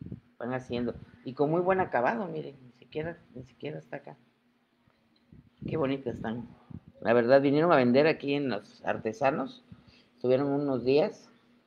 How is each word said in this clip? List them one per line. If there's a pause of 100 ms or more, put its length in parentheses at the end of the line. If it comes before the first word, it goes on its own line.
(380)
Van
haciendo. (300)
Y
con
muy
buen
acabado,
miren.
Ni
siquiera, (160)
ni
siquiera
está
acá. (1500)
Qué
bonitas
están. (520)
La
verdad,
vinieron
a
vender
aquí
en
los
artesanos. (520)
Estuvieron
unos
días. (360)